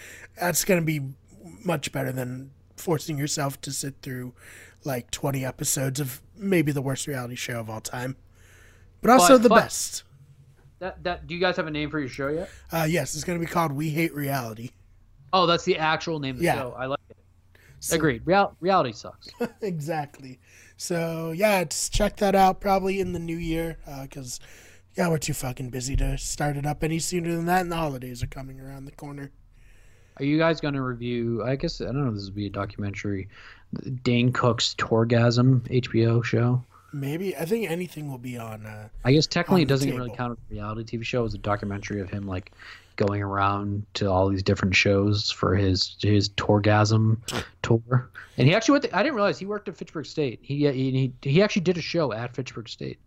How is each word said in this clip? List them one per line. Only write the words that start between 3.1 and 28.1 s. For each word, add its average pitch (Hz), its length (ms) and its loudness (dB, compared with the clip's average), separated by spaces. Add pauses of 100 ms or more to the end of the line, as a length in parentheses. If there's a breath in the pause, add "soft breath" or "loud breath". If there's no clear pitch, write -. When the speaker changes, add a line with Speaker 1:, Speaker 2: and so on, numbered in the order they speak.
Speaker 1:
yourself 143 420 -4
to 139 100 -10
sit 135 300 -8
through, 127 320 -10 (500 loud breath)
like, 127 280 -6
twenty 135 340 -2
episodes 135 540 -2
of 131 220 -6 (140)
maybe 175 360 2
the 139 100 -2
worst 131 240 -4
reality 123 300 -6
show 120 240 -6
of 110 100 -8
all 110 120 -8
time, 127 340 -8 (840 soft breath)
but 208 100 6
also 262 240 10
Speaker 2:
But 226 80 8
Speaker 1:
the 240 60 10
Speaker 2:
fuck. 226 100 10
Speaker 1:
best. - 440 -4 (760)
Speaker 2:
That, 180 240 -12
that, 165 240 -4
do 165 80 -8
you 175 60 -2
guys 180 160 2
have 165 100 -4
a 156 40 -8
name 147 180 -4
for 151 100 -4
your 135 80 -4
show 139 220 -6
yet? 160 200 -4 (220 loud breath)
Speaker 1:
Uh, 160 180 0
yes, 160 260 0
it's 147 100 -8
gonna 175 140 -2
be 165 60 -2
called 160 280 0
We 151 160 -2
Hate 165 240 0
Reality. 127 560 -6 (640)
Speaker 2:
Oh, 185 120 6
that's 170 200 2
the 180 120 2
actual 156 420 -2
name 135 160 -6
of 123 40 -12
the 170 60 0
Speaker 1:
Yeah. 147 100 4
Speaker 2:
show. 127 220 -6
I 123 80 -6
like 135 140 -4 (100)
it. - 80 -20 (640 soft breath)
Speaker 1:
So - 160 -2
Speaker 2:
Agreed. 139 260 2
Real-, 196 380 4
reality 165 320 2
sucks. - 340 -16 (180)
Speaker 1:
<laughs> - 160 -12
Exactly. 151 800 -8 (380 soft breath)
So, 165 540 -4
yeah, 190 340 4
just - 280 -6
check 202 240 2
that 196 180 4
out 190 260 6
probably 196 400 2
in 180 100 -2
the 175 80 -4
new 165 180 -4
year, 165 480 -4
uh, 135 240 -12
'cause, 127 300 -12 (560 loud breath)
yeah, 180 140 2
we're 160 80 2
too 143 160 -2
fucking 127 380 -6
busy 131 260 -4
to 135 200 0
start 147 380 -4
it 143 100 -6
up 147 200 -4
any 160 140 0
sooner 170 360 -2
than 165 120 -2
that, 180 140 4
and 175 100 -4
the 170 40 -4
holidays 127 480 -6